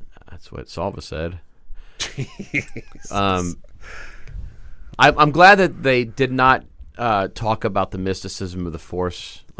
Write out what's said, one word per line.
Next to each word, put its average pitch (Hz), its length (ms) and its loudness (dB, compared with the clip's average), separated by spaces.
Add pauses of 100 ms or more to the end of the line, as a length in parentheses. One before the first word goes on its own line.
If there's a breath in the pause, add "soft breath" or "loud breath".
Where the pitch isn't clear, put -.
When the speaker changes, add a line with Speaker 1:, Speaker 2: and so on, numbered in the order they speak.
Speaker 1:
<laughs> - 220 -20
That's - 220 -16
what - 160 -14
Salva 92 320 -6
said. 85 400 -8 (320)
Speaker 2:
<laughs> - 260 -14
Jesus. - 1120 -8
Speaker 1:
Um, 92 500 0 (1400 soft breath)
I, 139 180 8
I'm 151 140 6
glad 180 260 10
that 180 260 2
they 127 220 4
did 127 280 -2
not, 127 320 4 (340)
uh, 104 360 2
talk 110 300 -2
about 98 280 0
the 95 60 -6
mysticism 92 680 -6
of 82 60 -8
the 80 60 -10
Force - 640 -8 (180)